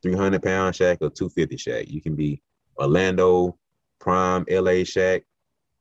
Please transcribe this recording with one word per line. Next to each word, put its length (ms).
three 120
hundred 280
pound 320
Shaq 260
or 100
two 180
fifty 280
Shaq. 320
You 120
can 160
be 260
Orlando, 800
prime 480
L 200
A 140
Shaq. 400